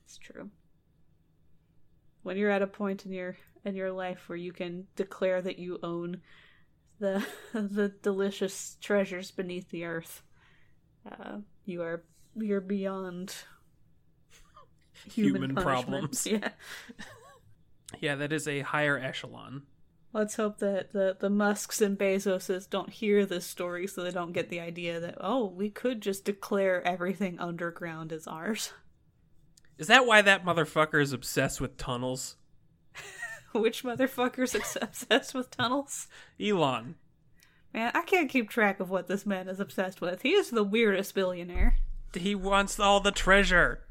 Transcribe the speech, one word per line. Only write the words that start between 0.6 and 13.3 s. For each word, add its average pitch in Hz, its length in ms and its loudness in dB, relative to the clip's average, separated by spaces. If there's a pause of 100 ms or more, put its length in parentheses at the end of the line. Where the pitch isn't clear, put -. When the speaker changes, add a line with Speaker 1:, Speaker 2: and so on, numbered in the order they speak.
Speaker 1:
When 185 160 -8
you're 208 120 2
at 196 120 2
a 196 40 2
point 196 380 -6
in 190 80 -10
your, 185 240 -8 (280)
in 196 120 -4
your 190 160 -4
life 185 360 -8
where 175 100 -8
you 175 140 -8
can 180 340 -10 (100)
declare 190 460 -2
that 185 160 -6
you 180 240 -8
own 175 400 -6 (760)
the, 196 260 -2 (160)
<laughs> - 120 -18
the 202 380 0 (120)
delicious 196 760 -2
treasures 190 500 0
beneath 180 380 -8
the 170 160 -8
earth, 165 380 -8 (840)
uh, - 280 -12 (300)
you 175 160 -6
are, 165 200 -6 (340)
you're 202 260 0
beyond 190 720 -4 (1800)